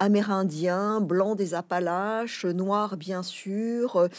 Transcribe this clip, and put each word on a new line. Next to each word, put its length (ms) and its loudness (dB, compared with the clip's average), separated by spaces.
amérindiens, 1000 2
blancs 360 2
des 180 -2
Appalaches, 920 -2
noirs 500 0
bien 260 -6
sûr, 720 -4
euh, 120 6